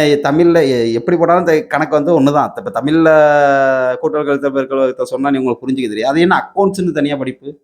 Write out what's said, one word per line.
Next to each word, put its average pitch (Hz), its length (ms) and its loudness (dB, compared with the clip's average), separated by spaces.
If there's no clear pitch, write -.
தமிழ்ல 170 440 2
எ-, 117 260 0
எப்படி 175 240 -2
போட்டாலும் 170 300 2
த-, 165 80 2
கணக்கு 147 280 -2
வந்து 151 180 0
ஒண்ணு 143 200 2
தான். 135 240 0
இப்ப 101 140 -10
தமிழ்ல 151 380 0
கூட்டல், 151 280 -4
கழித்தல், 139 280 -2
பெருக்கல், 135 280 -2
வகுத்தல் 127 300 -2
சொன்னா 135 180 -2
நீ 139 80 0
உங்களுக்கு 127 260 -4
புரிஞ்சுக்க 131 240 -4
தெரியும். 107 220 -4
அது 156 100 0
என்ன 175 160 4
அக்கவுண்ட்ஸ்னு 190 580 -2
தனியா 143 220 -2
படிப்பு? 131 320 -10